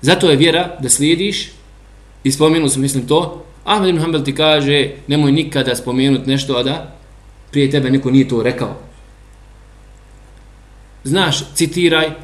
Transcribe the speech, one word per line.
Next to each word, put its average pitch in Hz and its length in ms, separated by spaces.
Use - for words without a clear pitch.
Zato 180 300
je 143 60
vjera 165 440
da 131 80
slijediš, 170 600
i 135 80
spomenuo 156 360
sam, 135 140
mislim, 135 240
to, 160 380
Ahmed 196 240
ibn 170 120
Hanbal 156 240
ti 139 100
kaže, 147 560
nemoj 143 260
nikada 139 440
spomenut 127 500
nešto, 135 280
a 123 80
da 147 340
prije 139 200
tebe 135 200
neko 135 200
nije 131 180
to 117 140
rekao. 113 340
Znaš, 156 500
citiraj, 160 560